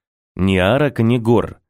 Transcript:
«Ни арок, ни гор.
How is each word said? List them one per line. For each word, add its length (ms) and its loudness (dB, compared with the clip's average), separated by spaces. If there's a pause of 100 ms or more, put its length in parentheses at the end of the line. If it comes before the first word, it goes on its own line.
(360)
«Ни 200 0
арок, 420 0
ни 180 2
гор. 540 -2